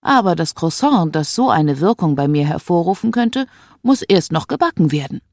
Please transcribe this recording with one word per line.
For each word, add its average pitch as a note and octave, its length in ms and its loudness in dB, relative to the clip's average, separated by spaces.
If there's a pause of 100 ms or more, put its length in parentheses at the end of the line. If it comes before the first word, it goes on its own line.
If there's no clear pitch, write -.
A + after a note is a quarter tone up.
„Aber G3+ 360 2
das D#3+ 180 -2
Croissant, E3+ 600 0
das D#3 200 -2
so B3 160 2
eine D3 300 2
Wirkung F3 340 0
bei C#3+ 140 0
mir D3 180 2
hervorrufen F3 640 -2
könnte, A#3+ 360 -2 (360)
muss C4 180 2
erst F#3+ 300 0
noch D#3+ 160 -2
gebacken F3+ 460 0
werden.“ C#3+ 280 -6 (120)